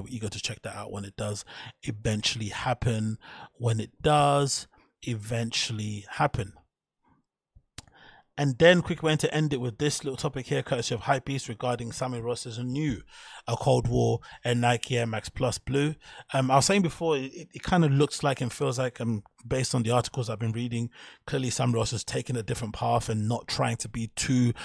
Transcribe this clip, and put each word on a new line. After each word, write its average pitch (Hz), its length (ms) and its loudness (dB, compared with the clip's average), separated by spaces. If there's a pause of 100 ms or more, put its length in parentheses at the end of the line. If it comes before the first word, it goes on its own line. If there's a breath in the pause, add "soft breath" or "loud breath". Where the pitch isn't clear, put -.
eager 110 180 -6
to 101 120 -8
check - 240 -8
that 101 120 -10
out 104 160 -12
when 101 140 -8
it 101 100 -14
does 104 300 -6 (380 loud breath)
eventually 107 680 -2
happen. 110 680 -2 (340 loud breath)
When 113 260 0
it - 220 -8
does 143 680 4 (360 soft breath)
eventually 110 1040 -4
happen. 127 440 -2 (1900 loud breath)
And 139 200 2
then 170 240 10
quick - 180 -4
way 156 140 2
to 147 180 0
end 151 180 2
it 143 60 0
with 120 220 -4
this 147 240 0
little 135 120 -4
topic 135 300 -6
here, 135 160 0
courtesy 127 320 -2
of 110 80 -2
Hypebeast, 139 460 -2
regarding 117 440 -4
Sammy 127 280 -4
Ross's 117 400 -6
new, 127 420 -2 (460 loud breath)
uh, 120 80 0
Cold 123 320 2
War 117 320 2 (240 loud breath)
and 120 180 0
Nike 120 340 2
Air 117 120 2
Max 110 200 -6
Plus - 300 -2
Blue. 143 380 0 (360 loud breath)
Um, 131 200 2
I 135 60 8
was 135 80 6
saying 196 180 4
before, 160 340 0
it, 135 160 -6
it, 156 220 -14
it - 80 -14
kinda 170 240 6
looks 139 340 4
like 139 180 2
and 120 140 -2
feels 135 240 -2
like, 127 240 -2
um, 113 220 -2 (240)
based 131 260 0
on 123 100 4
the 110 80 2
articles 120 380 0
I've 107 100 -6
been 113 120 0
reading, 117 380 -4 (360 loud breath)
clearly 131 240 -2
Sam 123 220 2
Ross 113 200 0
has 110 120 -4
taken 127 320 -4
a 117 80 -4
different 110 300 -4
path 117 340 0
and 107 220 0
not 120 180 -2
trying 117 300 0
to - 100 -8
be 113 200 -6
too 123 440 2 (140 loud breath)